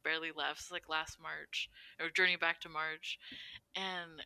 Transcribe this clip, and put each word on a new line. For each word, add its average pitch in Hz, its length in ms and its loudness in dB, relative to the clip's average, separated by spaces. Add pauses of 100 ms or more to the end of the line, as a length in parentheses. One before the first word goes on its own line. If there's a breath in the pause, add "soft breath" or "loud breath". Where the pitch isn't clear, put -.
barely 160 280 2
left, 151 280 -2
it's, - 120 -12
like, 175 160 -6
last 160 320 -2
March, 156 500 -4 (300 loud breath)
or 160 100 0
Journey 180 260 8
Back 165 260 2
to 175 80 -10
March, 156 480 -2 (580 loud breath)
and 175 500 -4